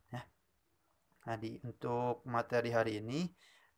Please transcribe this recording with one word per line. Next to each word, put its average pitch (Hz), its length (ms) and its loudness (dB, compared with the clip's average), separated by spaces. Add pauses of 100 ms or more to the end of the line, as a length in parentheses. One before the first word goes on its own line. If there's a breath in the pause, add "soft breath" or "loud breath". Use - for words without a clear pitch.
(120)
ya. 123 160 -8 (960)
Nah, 113 160 -4
di, 113 240 -6
untuk 120 640 -2
materi 120 480 2
hari 113 240 4
ini 139 320 -2 (460 soft breath)